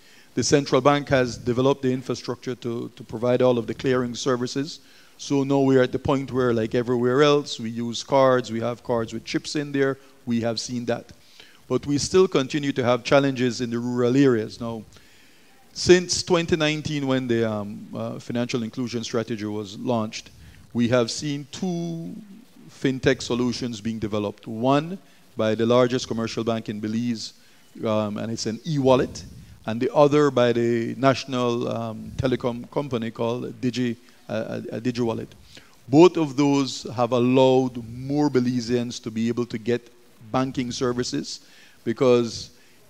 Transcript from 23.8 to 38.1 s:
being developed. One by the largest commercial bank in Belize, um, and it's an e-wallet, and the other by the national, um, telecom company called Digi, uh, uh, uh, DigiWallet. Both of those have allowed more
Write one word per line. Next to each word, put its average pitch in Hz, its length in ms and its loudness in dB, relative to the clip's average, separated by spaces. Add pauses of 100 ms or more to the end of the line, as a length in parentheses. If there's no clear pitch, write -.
being 113 180 -6
developed. 104 480 -6
One 139 500 0 (380)
by 110 200 0
the 113 100 0
largest 120 420 2
commercial 113 380 -4
bank 113 240 -4
in 104 100 -8
Belize, 113 540 -4 (500)
um, 107 340 -2
and 110 140 -6
it's 113 140 -6
an 117 200 -4
e-wallet, 131 600 2 (420)
and 113 120 -4
the 127 140 -2
other 147 380 6
by 123 200 4
the 117 440 0
national, 123 720 0
um, 113 480 -8
telecom 123 540 -2
company 123 400 -4
called 120 500 -6
Digi, 120 340 -2 (320)
uh, - 40 -10
uh, 113 300 -6 (100)
uh, 117 80 -6
DigiWallet. 117 480 -4 (600)
Both 170 300 8
of 147 180 -2
those 139 480 0 (120)
have 120 160 0
allowed 127 760 4
more 135 420 0